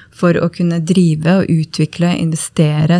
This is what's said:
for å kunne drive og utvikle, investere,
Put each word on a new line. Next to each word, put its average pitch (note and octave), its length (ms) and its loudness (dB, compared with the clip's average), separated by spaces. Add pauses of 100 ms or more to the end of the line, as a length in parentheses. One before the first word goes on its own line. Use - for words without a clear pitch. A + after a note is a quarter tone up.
for E3+ 240 0
å - 160 0
kunne E3+ 320 -2
drive E3 600 2
og - 100 -2
utvikle, D#3+ 640 -2
investere, D#3+ 840 0